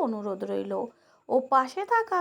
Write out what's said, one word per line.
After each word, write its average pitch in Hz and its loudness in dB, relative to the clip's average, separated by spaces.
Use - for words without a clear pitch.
অনুরোধ 208 -4
রইল 196 -4
ও - 2
পাশে 262 2
থাকা 453 2